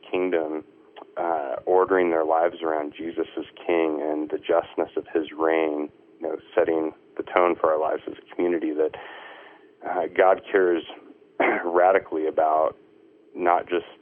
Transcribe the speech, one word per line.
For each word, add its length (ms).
kingdom, 540
uh, 400
ordering 440
their 140
lives 380
around 340
Jesus 300
as 60
king 360
and 280
the 80
justness 580
of 180
his 180
reign, 560
you 80
know, 80
setting 380
the 60
tone 340
for 160
our 80
lives 280
as 100
a 160
community, 380
that, 180
uh, 140
God 360
cares 320
<clears throat> 240
radically 600
about 500
not 340
just, 180